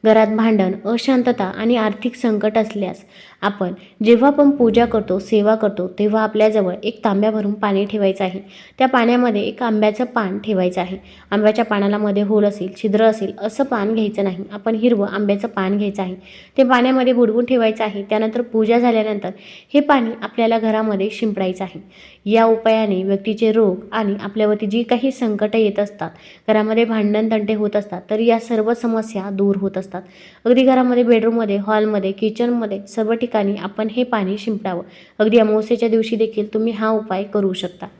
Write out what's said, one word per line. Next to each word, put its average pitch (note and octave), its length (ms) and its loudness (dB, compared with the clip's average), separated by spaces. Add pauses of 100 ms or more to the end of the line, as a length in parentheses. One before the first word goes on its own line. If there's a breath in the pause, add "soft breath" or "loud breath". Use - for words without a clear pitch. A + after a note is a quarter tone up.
घरात A3 320 6
भांडण, G#3+ 360 2 (120)
अशांतता A#3+ 640 0
आणि A3 300 0
आर्थिक A3 400 -4
संकट G#3+ 420 0
असल्यास G#3+ 440 -4 (400 loud breath)
आपण G3 300 -2 (320 loud breath)
जेव्हा A#3 260 6
पण C#4+ 200 4
पूजा A#3 340 4
करतो, G#3+ 340 -2
सेवा G#3 360 2
करतो, G#3 320 -2 (120)
तेव्हा G#3+ 240 2
आपल्याजवळ G#3+ 600 2
एक A3+ 220 -8
तांब्या G#3 260 2
भरून G#3 220 -2
पाणी G3+ 320 0
ठेवायचं G3+ 400 -2
आहे. F#3 160 -6 (380 loud breath)
त्या C4 100 2
पाण्यामध्ये A#3+ 540 2
एक - 200 -6
आंब्याचं G#3+ 420 0
पान G#3 340 -4
ठेवायचं F#3 420 -2
आहे. F3+ 160 -6 (340 loud breath)
आंब्याच्या G#3+ 340 2
पानाला G#3 340 0
मध्ये G#3 240 0
होल G#3 220 2
असेल, G3+ 320 -2
छिद्र G#3+ 280 0
असेल G#3+ 340 2
असं A3 260 -4
पान A3+ 300 -2
घ्यायचं G#3+ 300 -2
नाही. F#3 280 -4
आपण G#3 220 -4
हिरवं A3 340 2
आंब्याचं G3+ 400 -2
पान G3+ 300 -2
घ्यायचं G3+ 240 -4
आहे. F3+ 120 -6 (420 loud breath)
ते C4+ 80 2
पाण्यामध्ये B3+ 480 2
बुडवून A#3+ 320 2
ठेवायचं A3+ 400 0
आहे. G3+ 180 -6
त्यानंतर A3 400 -2
पूजा A3 360 2
झाल्यानंतर A3 520 0 (440 loud breath)
हे C#4+ 60 6
पाणी C4+ 300 2 (120)
आपल्याला A3+ 360 0
घरामध्ये A3 520 0
शिंपडायचं G3 540 -4
आहे. F3+ 160 -14 (460 loud breath)
या A3+ 180 4
उपायाने A3 580 2
व्यक्तीचे G#3+ 500 0
रोग G#3 240 2 (160)
आणि G#3 280 -2
आपल्यावरती G#3 460 0
जी A3 160 0
काही B3 280 0
संकटं G#3+ 480 -2
येत G#3 200 0
असतात, G3+ 320 -6 (380 loud breath)
घरामध्ये G#3+ 360 2
भांडण A3 460 0
तंटे A3 240 0
होत G#3 220 -2
असतात, G3+ 240 -4 (100)
तर G#3+ 100 -2
या A3+ 200 4
सर्व A3+ 320 -2
समस्या A3 600 -4
दूर G3 240 0
होत F#3+ 220 -4
असतात. F#3 240 -10 (420 loud breath)
अगदी B3 200 4
घरामध्ये, B3 380 4
बेडरूममध्ये, A3+ 540 2
हॉलमध्ये, G#3 560 0
किचनमध्ये A3 760 -2
सर्व A3 280 -4
ठिकाणी G#3+ 420 -2
आपण G#3+ 340 -6
हे B3 140 -2
पाणी G#3 340 -2
शिंपडावं. G3 440 -6 (360 loud breath)
अगदी G#3+ 200 4
अमावस्येच्या A3 500 2
दिवशी A3 280 0
देखील G#3+ 380 -2
तुम्ही A3+ 180 0
हा A3 180 -2
उपाय G#3+ 340 -2
करू G3 280 -2
शकता. F#3 340 -10 (140)